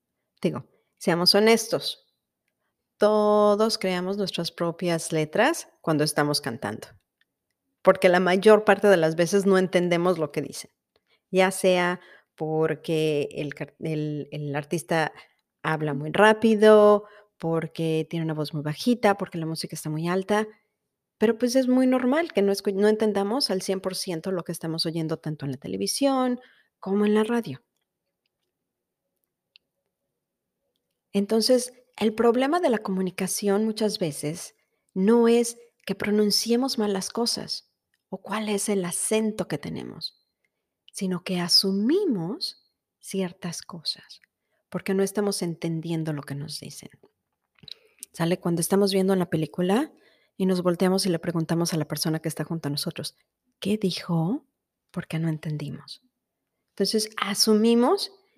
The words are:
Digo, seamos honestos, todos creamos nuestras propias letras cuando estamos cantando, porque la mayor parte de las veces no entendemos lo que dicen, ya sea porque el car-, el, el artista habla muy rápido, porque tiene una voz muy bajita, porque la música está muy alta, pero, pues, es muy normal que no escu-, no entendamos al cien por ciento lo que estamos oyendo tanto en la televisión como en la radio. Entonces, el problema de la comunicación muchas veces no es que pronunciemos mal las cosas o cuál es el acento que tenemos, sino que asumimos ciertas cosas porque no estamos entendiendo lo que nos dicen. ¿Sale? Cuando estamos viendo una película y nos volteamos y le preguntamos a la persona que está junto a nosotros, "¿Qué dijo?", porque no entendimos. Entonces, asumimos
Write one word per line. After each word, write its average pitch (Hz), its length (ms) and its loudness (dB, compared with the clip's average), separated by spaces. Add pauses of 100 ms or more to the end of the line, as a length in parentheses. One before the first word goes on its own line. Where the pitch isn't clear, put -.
(420)
Digo, 147 240 -2 (320)
seamos 175 380 2
honestos, - 800 0 (840)
todos 208 800 4
creamos 185 400 -4
nuestras 175 340 -6
propias 170 600 -4
letras 180 560 0 (100)
cuando 151 240 0
estamos 147 380 0
cantando, 113 480 -8 (920)
porque 190 260 6
la 180 100 6
mayor 196 460 6
parte 202 240 4
de 190 80 8
las 160 180 2
veces 180 300 2
no 190 120 6
entendemos 175 600 2
lo 151 160 -4
que 151 80 -4
dicen, - 300 -12 (600)
ya 185 200 2
sea 180 500 0 (380)
porque 156 920 -2
el 151 200 -8
car-, - 260 -14
el, 151 520 -6
el 147 240 -8
artista 160 560 -2 (500)
habla 151 320 -2
muy 147 180 -6
rápido, 214 920 6 (340)
porque 160 720 -2
tiene 165 140 -4
una 160 100 -2
voz 151 200 -6
muy 147 100 -6
bajita, 202 540 0
porque 180 200 -8
la 160 80 -4
música 160 300 -8
está 156 140 -10
muy 156 180 -4
alta, 190 400 -2 (720)
pero, 226 180 2
pues, 247 200 0
es 254 100 2
muy 254 180 4
normal 254 460 2
que - 100 0
no 202 120 4
escu-, 196 200 -4
no 202 140 2
entendamos 214 600 0
al 190 120 -2
cien 190 200 -4
por 185 140 -6
ciento 175 360 -6
lo 175 140 -4
que 175 80 -8
estamos 165 320 -6
oyendo 160 340 -4
tanto 151 260 -8
en 143 60 -4
la 127 60 -8
televisión 247 800 -2 (400)
como 202 260 0
en 208 80 2
la 214 120 2
radio. 226 360 -4 (3500)
Entonces, 220 640 2 (240)
el 220 180 0
problema 262 460 2
de 330 80 2
la 220 80 2
comunicación 190 880 -2
muchas 214 340 -2
veces 156 560 -6 (380)
no 226 340 4
es 233 300 2 (280)
que 196 80 -6
pronunciemos 214 840 0
mal 208 140 0
las 190 160 -4
cosas - 600 -6 (380)
o - 140 -12
cuál 208 260 -6
es 202 220 -2
el 196 160 0
acento 214 640 -2
que 156 80 -4
tenemos, - 680 -12 (680)
sino 185 300 -4
que 180 180 -4
asumimos 208 1300 0 (280)
ciertas 180 640 -8
cosas - 600 -12 (480)
porque 190 240 -4
no 196 100 2
estamos 202 380 -2
entendiendo 165 720 -4
lo 143 100 -6
que 139 120 -10
nos 143 240 -10
dicen. - 320 -18 (1200)
¿Sale? 170 260 0
Cuando 170 220 -2
estamos 196 320 2
viendo 190 200 2
una 180 160 0
película 180 600 -2 (460)
y 190 80 -2
nos 185 180 0
volteamos 185 420 2
y 196 40 -2
le 165 100 0
preguntamos 170 540 -2
a 165 40 -2
la 151 100 -2
persona 156 340 -4
que 160 80 -6
está 151 160 -8
junto 165 220 -8
a 143 40 -4
nosotros, - 440 -8 (440)
"¿Qué 208 180 -2
dijo?", 180 680 -2 (460)
porque 165 280 -8
no 165 80 -2
entendimos. 151 720 -8 (680)
Entonces, 214 480 -2
asumimos 233 960 2 (240)